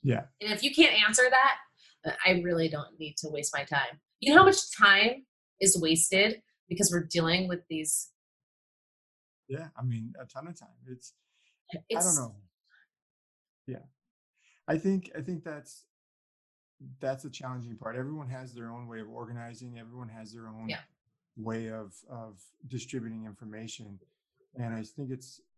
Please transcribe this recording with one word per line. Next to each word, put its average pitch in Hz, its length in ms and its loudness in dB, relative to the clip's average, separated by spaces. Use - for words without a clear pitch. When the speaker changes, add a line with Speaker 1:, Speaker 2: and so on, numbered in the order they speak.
Speaker 1:
Yeah. 131 200 2
Speaker 2:
And 214 120 -4
if 208 100 -4
you 269 120 0
can't 240 320 6
answer 226 220 6
that, 262 280 6
uh, 151 80 -2
I 185 200 6
really 165 240 2
don't 147 300 -8
need 151 200 -10
to 156 100 -8
waste 147 260 -4
my 143 100 -4
time. 139 360 -2
You 285 120 4
know 339 80 12
how 381 60 10
much - 300 2
time 208 500 6
is 190 200 6
wasted 190 600 2
because 180 240 2
we're 175 120 0
dealing 170 440 0
with 175 200 -4
these 156 420 -4
Speaker 1:
Yeah, 151 280 -8
I 131 60 -10
mean, 117 380 -6
a 127 60 -16
ton 139 200 -14
of 170 120 -16
time. - 100 -20
It's, - 240 -20
I 170 40 -8
Speaker 2:
It's 170 160 -2
Speaker 1:
don't 156 200 0
know. 110 100 -14
Yeah. 127 180 -12
I 160 120 0
think, 190 380 0
I 156 60 -8
think 165 220 -8
that's, 151 400 -14
that's 135 240 -6
a 143 60 -10
challenging 123 460 -12
part. 113 200 -10
Everyone 143 320 -8
has 127 260 -12
their 117 160 -14
own 120 160 -14
way 113 140 -14
of 107 80 -14
organizing. 120 680 -14
Everyone 120 300 -16
has 110 240 -16
their 113 160 -16
own 110 200 -12
Speaker 2:
Yeah. 104 120 -8
Speaker 1:
way 113 340 -6
of, 110 240 -12
of 110 300 -16
distributing 113 560 -8
information. 107 720 -16
And 117 200 -8
I 113 80 -8
think 131 280 -12
it's - 300 -14